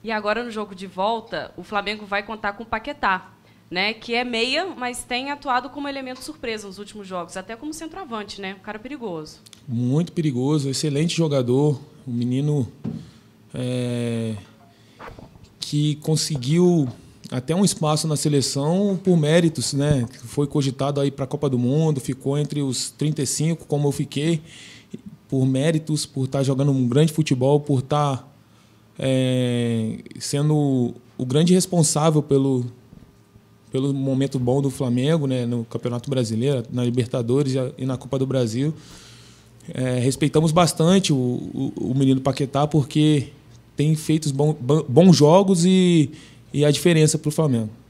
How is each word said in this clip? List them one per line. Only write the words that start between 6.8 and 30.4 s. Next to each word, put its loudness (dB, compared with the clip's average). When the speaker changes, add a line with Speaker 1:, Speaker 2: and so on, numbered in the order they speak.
Speaker 1:
jogos, -10
até -12
como -10
centroavante, -12
né? -10
Um -20
cara -12
perigoso. -10
Speaker 2:
Muito -2
perigoso, 0
excelente -2
jogador, 2
um -6
menino, 0
é, -4
que 0
conseguiu 0
até -4
um 2
espaço 0
na 0
seleção 0
por 6
méritos, 2
né? 2
Foi -2
cogitado -2
aí 0
pra -6
Copa -4
do 0
Mundo, 2
ficou -4
entre -2
os -4
trinta -2
e 0
cinco, -2
como 0
eu 2
fiquei, -2
por 2
méritos, 0
por -6
tá -2
jogando 2
um 2
grande 4
futebol, 2
por 0
tá, -2
é, 0
sendo 0